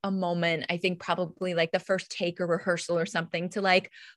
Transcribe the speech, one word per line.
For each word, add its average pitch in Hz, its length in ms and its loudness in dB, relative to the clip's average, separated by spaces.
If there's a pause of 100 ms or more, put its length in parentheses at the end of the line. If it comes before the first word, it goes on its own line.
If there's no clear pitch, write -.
a 196 60 -2
moment, 175 600 0
I 175 60 -2
think 175 240 0
probably, 175 540 -2
like, 165 180 2
the 190 80 4
first - 300 -2
take 175 300 -4
or 180 60 0
rehearsal 170 520 0
or 165 80 0
something 170 440 -4
to, 208 120 -4
like, 190 280 4 (260)